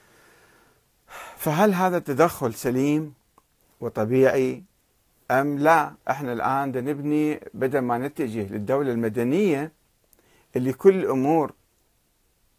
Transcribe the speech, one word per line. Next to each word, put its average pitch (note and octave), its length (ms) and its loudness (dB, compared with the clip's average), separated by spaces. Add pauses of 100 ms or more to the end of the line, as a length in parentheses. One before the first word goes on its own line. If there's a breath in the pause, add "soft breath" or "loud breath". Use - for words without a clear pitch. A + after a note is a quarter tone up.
(1400 loud breath)
فهل F3+ 380 2
هذا F3+ 220 0
التدخل C#3 580 0
سليم C#3+ 600 -2 (680)
وطبيعي B2+ 800 2 (680)
أم C#3 280 0
لا؟ D3+ 340 2 (180)
إحنا C3+ 220 -4
الآن C3 400 -2
دا B2 80 -4
نبني، D3+ 600 -2 (140)
بدل B2+ 240 0
ما B2 200 0
نتجه A2+ 540 -4
للدولة B2+ 400 -2
المدنية C3+ 800 0 (840 soft breath)
اللي B2+ 160 0
كل G3 220 4
الأمور، C#3 580 0 (1080)